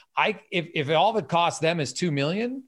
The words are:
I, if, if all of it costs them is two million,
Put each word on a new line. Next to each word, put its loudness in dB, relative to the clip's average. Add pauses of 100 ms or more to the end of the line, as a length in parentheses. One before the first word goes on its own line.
(180)
I, 0 (100)
if, -2
if -2
all 4
of -2
it -12
costs 2
them 0
is -4
two -2
million, -2